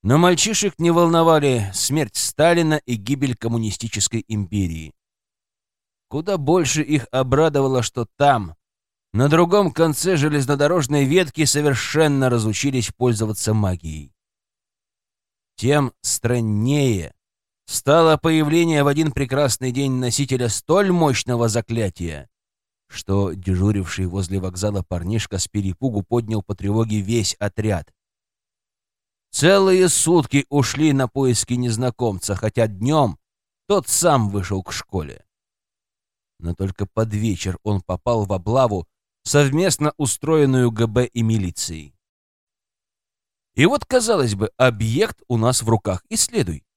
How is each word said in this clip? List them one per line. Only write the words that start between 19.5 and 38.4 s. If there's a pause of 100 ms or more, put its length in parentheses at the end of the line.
день
носителя
столь
мощного
заклятия, (580)
что
дежуривший
возле
вокзала
парнишка
с
перепугу
поднял
по
тревоге
весь
отряд. (1400)
Целые
сутки
ушли
на
поиски
незнакомца,
хотя
днем (500)
тот
сам
вышел
к
школе. (1120)
Но
только
под
вечер
он
попал
в
облаву, (380)